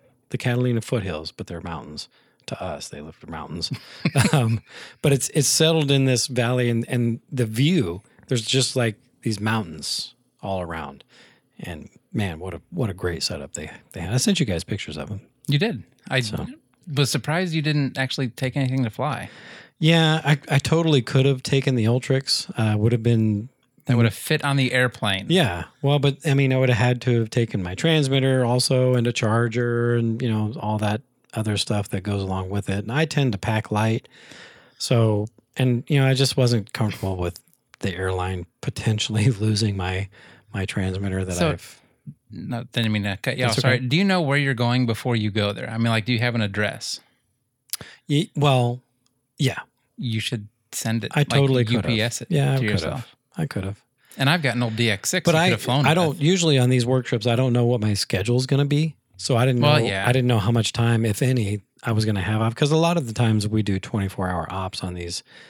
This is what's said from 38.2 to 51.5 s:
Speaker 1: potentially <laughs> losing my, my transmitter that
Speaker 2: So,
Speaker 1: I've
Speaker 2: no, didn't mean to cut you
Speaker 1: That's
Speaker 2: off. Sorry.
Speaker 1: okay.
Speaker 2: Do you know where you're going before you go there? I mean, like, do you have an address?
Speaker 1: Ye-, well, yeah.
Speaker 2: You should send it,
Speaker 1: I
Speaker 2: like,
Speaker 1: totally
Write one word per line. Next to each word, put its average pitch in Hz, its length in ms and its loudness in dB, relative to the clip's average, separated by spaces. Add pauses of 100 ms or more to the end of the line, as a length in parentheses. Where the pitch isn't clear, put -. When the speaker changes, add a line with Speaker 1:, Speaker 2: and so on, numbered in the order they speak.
Speaker 1:
potentially 107 680 0
<laughs> 107 100 0
losing 107 380 0
my, 92 320 -4 (440)
my 98 120 -4
transmitter 95 600 -4
that 90 100 -6
Speaker 2:
So, 156 160 2
Speaker 1:
I've - 300 -10 (500)
Speaker 2:
no, 120 400 -8
didn't 113 200 0
mean 107 120 0
to 101 180 -4
cut - 160 -4
you 127 80 -2
Speaker 1:
That's 113 120 2
Speaker 2:
off. - 40 0
Sorry. 127 140 4
Speaker 1:
okay. 127 100 -2
Speaker 2:
Do 127 120 0
you 190 60 4
know 190 180 2
where 139 160 2
you're 139 160 0
going 123 340 0
before 117 280 -2
you 107 140 0
go 104 240 0
there? 110 160 -10
I 110 80 -6
mean, 117 120 2
like, 113 160 0
do 127 80 0
you 113 60 0
have 120 160 0
an 117 60 0
address? 104 580 -4 (1080)
Speaker 1:
Ye-, 151 280 0
well, 127 460 2 (560)
yeah. 131 220 0 (380)
Speaker 2:
You 117 220 -4
should 107 280 -8 (240)
send 113 320 -2
it, - 120 -8
Speaker 1:
I 151 60 4
Speaker 2:
like, 139 80 0
Speaker 1:
totally 131 360 4